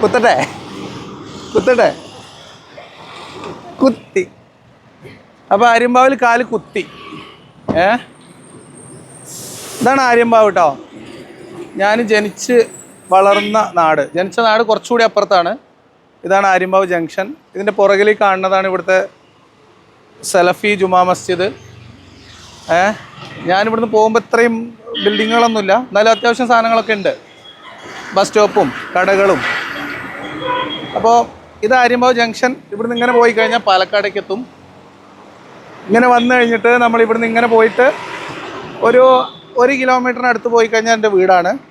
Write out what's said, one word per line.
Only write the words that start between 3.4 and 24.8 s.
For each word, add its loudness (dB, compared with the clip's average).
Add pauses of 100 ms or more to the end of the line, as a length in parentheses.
കുത്തി. -2 (1300)
അപ്പൊ 2
ആര്യമ്പാവിൽ 4
കാല് 2
കുത്തി. -6 (1000)
ഏ? 2 (1900)
ഇതാണ് 2
ആര്യമ്പാവ് 4
ട്ടോ. 2 (1120)
ഞാൻ 2 (160)
ജനിച്ച് -2 (580)
വളർന്ന 2 (220)
നാട്. 2 (120)
ജനിച്ച -4 (100)
നാട് 2
കുറച്ചുകൂടി 0
അപ്പുറത്താണ്. 0 (760)
ഇതാണ് 2
ആര്യമ്പാവ് 0
ജംഗ്ഷൻ. -4 (300)
ഇതിൻ്റെ -4
പുറകിൽ 4 (120)
കാണുന്നതാണ് 0
ഇവിടുത്തെ 0 (1300)
സലഫി 2 (120)
ജുമാ 2
മസ്ജിദ്. -4 (1300)
ഏ? 2 (680)
ഞാനിവിടുന്ന് 0
പോകുമ്പോ 2
ഇത്രയും 0 (480)